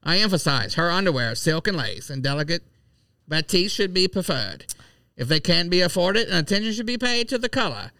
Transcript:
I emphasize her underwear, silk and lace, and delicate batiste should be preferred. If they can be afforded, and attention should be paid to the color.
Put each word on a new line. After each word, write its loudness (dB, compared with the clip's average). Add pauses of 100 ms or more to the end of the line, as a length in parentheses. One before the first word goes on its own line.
I 0
emphasize 0
her 0
underwear, 2
silk 0
and -2
lace, -6
and -8
delicate -2 (640)
batiste 0
should 0
be 2
preferred. -4 (420)
If -4
they 2
can 2
be 4
afforded, 2
and 0
attention 0
should -4
be -4
paid 0
to -2
the -2
color. -2